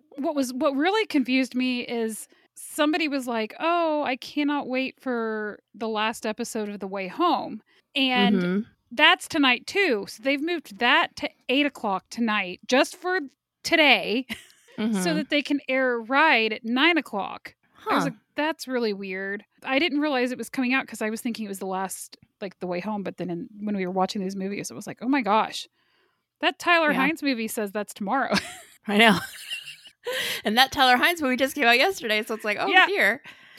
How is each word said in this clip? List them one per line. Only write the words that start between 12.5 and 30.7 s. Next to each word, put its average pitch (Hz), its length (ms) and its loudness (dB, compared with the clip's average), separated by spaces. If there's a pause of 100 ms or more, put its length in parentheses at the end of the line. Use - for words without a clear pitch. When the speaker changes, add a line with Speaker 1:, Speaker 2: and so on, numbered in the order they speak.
Speaker 1:
just 277 300 2
for 359 220 -2 (440)
today 254 680 4
<laughs> - 60 -10 (400)
Speaker 2:
Mm-hmm. 220 240 0
Speaker 1:
so 320 140 0
that 302 160 -4
they 294 100 2
can 285 260 -2
air 262 320 0
Ride 233 540 4
at 214 100 -10
nine 277 360 4
o'clock. - 560 -6 (340)
I - 60 2
was 190 80 2
Speaker 2:
Huh. 156 80 -2
Speaker 1:
like, - 20 -8 (220)
"That's 302 320 -4
really 240 260 -2
weird." 196 500 -8 (200)
I 269 160 0
didn't 294 220 0
realize 262 300 0
it 254 60 -8
was 226 140 -10
coming 247 200 0
out 269 140 0
'cause - 160 -12
I 220 80 -2
was 226 100 -6
thinking 220 260 -6
it 196 40 -8
was 196 80 -8
the 190 80 -8
last, 190 500 -6 (260)
like, 196 180 -10
The 180 80 -6
Way 180 140 -4
Home. 202 200 -6
But 175 160 -8
then 175 140 -6
in, 170 160 -6 (120)
when 208 160 -4
we 190 120 -2
were 180 40 -4
watching 190 300 0
these 190 140 -4
movies, 196 340 -6
it - 60 -14
was - 100 -12
like, - 160 -12
"Oh 226 60 -6
my 269 160 2
gosh, 202 440 0 (720)
that - 180 -2
Tyler 330 320 4
Speaker 2:
Yeah. 277 60 0
Speaker 1:
Hines 294 260 0
movie 233 240 0
says 208 240 -4
that's 208 240 -6
tomorrow." 220 400 0 (260)
<laughs> - 260 -20
Speaker 2:
I 202 120 2
know. 214 240 8
<laughs> - 40 -10 (1160)
And 220 120 0
that 262 140 6